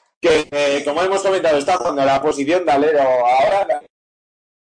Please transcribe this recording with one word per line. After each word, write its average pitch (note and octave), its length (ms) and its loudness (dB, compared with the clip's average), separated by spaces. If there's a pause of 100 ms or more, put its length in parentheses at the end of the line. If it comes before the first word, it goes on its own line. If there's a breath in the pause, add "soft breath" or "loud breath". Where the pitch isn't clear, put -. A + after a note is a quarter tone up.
(200)
que, D3+ 320 2
eh, C#3+ 320 -2
como D3 200 -2
hemos F#3+ 180 -2
comentado, F3 360 0
está F3+ 200 0
jugando D3+ 260 -4
la C#3 180 0
posición D3+ 440 -2
de D#3 60 0
alero D3 300 2
ahora, C3+ 800 2 (880)